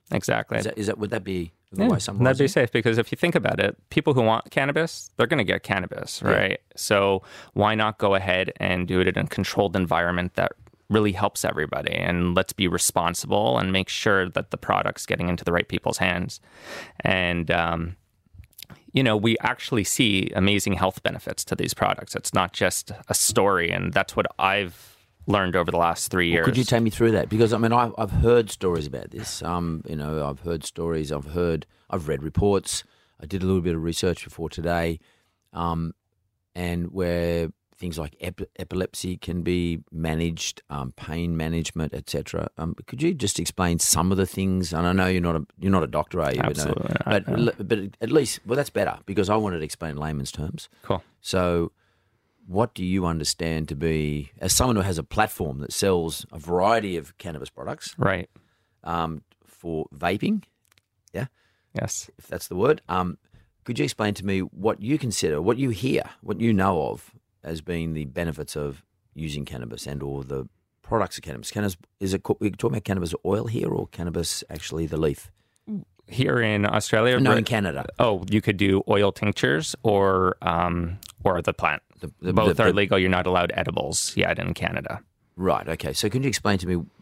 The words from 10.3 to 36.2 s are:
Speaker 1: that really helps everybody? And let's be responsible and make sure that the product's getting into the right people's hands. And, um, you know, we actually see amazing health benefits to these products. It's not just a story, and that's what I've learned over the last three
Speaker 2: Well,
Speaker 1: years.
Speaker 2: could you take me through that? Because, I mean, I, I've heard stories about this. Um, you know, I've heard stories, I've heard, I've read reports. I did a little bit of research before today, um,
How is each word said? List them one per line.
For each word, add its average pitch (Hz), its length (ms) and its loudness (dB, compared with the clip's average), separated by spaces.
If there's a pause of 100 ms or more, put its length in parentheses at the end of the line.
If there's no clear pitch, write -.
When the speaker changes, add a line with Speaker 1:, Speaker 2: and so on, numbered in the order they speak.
Speaker 1:
that 90 180 0 (360)
really 104 240 2
helps 101 320 -2
everybody? 76 480 -2
And 87 420 0
let's 92 180 2
be 90 160 0
responsible 95 880 0
and 95 140 0
make 95 160 0
sure 95 420 2
that 95 200 -6
the - 60 -6
product's - 480 -2
getting - 240 -2
into 90 160 -2
the 85 80 0
right 87 160 2
people's - 300 -2
hands. 90 420 -2 (600)
And, 87 500 0
um, 85 460 0 (1000)
you 135 80 4
know, 110 140 4
we 110 240 2
actually 117 440 0
see 101 520 2
amazing 98 380 2
health 95 280 0
benefits - 420 -4
to - 100 -6
these - 180 -2
products. - 420 -2
It's - 200 -4
not 95 180 2
just - 400 -2 (160)
a 104 60 0
story, 98 560 4
and 92 240 -2
that's 95 200 0
what - 120 2 (120)
I've 95 600 -2 (280)
learned 92 300 2
over 85 140 2
the 85 80 2
last 85 320 2
three 90 180 2
Speaker 2:
Well, 82 60 4
Speaker 1:
years. 82 100 4
Speaker 2:
could 113 140 4
you 131 60 4
take 120 180 4
me 113 80 2
through 113 220 4
that? - 180 2
Because, 110 240 4
I 110 40 2
mean, 113 140 4
I, 120 240 4
I've 107 140 -2
heard 120 400 6
stories 85 360 -2
about 64 240 -10
this. - 320 -10
Um, 85 460 -2
you 78 80 -6
know, 76 320 -4
I've 71 120 -8
heard 85 220 -4
stories, 80 480 -4
I've 73 220 -6
heard, 82 320 0 (240)
I've 87 180 -4
read 71 160 -2
reports. 95 640 0 (340)
I - 60 -16
did 90 180 -4
a 92 40 2
little 92 160 4
bit 85 120 0
of 80 80 -2
research 85 420 -2
before 80 260 -10
today, 85 500 -2 (540)
um, 85 400 -2 (600)